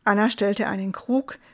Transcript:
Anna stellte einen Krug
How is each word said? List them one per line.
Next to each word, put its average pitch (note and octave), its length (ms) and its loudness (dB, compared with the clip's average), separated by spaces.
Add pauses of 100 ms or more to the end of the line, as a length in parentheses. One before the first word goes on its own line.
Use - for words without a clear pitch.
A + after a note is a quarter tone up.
Anna G#3 260 4
stellte G3+ 380 0
einen F#3+ 240 -4
Krug - 480 -2 (140)